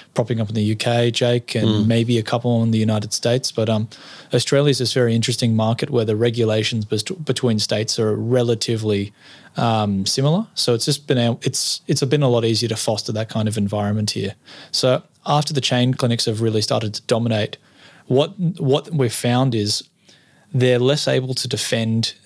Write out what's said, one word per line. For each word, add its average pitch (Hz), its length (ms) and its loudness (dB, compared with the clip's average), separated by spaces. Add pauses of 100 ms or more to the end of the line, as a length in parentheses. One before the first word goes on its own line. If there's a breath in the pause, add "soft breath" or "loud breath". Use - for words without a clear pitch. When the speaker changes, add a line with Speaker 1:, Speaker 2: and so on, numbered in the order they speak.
(140 loud breath)
Speaker 1:
propping 117 260 0
up 110 100 -2
in 107 40 -8
the 110 80 0
U 107 140 2
K, 120 340 2
Jake, 120 460 0
and 110 120 2
Speaker 2:
Mm. 107 200 2
Speaker 1:
maybe 117 320 2
a - 20 0
couple 117 400 0
in 113 80 2
the 110 80 2
United 107 360 0
States. 123 380 0
But, 110 160 -2
um, 110 220 0 (420 loud breath)
Australia's 139 460 2
this 120 160 -2
very 120 220 2
interesting 117 400 0
market 110 340 0
where 120 160 0
the 107 100 0
regulations 110 720 0
best-, 110 400 -6
between 120 320 0
states 107 400 -2
are 107 180 0
relatively, 110 960 0 (460 loud breath)
um, 107 480 0
similar. 156 480 0
So - 220 0
it's 113 100 -2
just 143 220 -2
been 131 100 2
a, 117 240 2
it's, - 460 -4
it's 147 160 0
been 147 180 2
a 135 80 2
lot 117 160 2
easier 113 240 0
to 107 60 -4
foster 110 380 -4
that 110 140 -4
kind 107 200 -2
of 107 100 -4
environment 104 540 -2
here. 101 240 -6 (360 loud breath)
So 131 300 0 (240)
after 151 260 0
the 139 100 -2
chain 123 340 2
clinics 117 300 0
have 110 160 -2
really 110 200 0
started 110 320 -2
to - 140 -10
dominate, 113 500 0 (480 loud breath)
what, 151 320 0 (220)
what 147 340 0
we've 131 180 2
found 123 440 0
is 104 280 -2 (680 soft breath)
they're 123 260 4
less 135 280 2
able 131 280 -2
to - 120 -6
defend 113 680 0 (100)